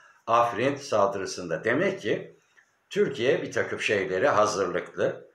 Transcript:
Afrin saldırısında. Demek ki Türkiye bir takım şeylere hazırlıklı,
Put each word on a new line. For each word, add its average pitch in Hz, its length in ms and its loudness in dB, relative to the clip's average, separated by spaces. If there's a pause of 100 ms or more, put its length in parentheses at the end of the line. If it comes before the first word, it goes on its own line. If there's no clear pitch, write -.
(280)
Afrin 120 480 2
saldırısında. 95 880 -2
Demek 147 380 0
ki - 360 -4 (520)
Türkiye 165 520 0
bir - 100 -8
takım 101 280 -4
şeylere 95 480 0
hazırlıklı, 98 1080 0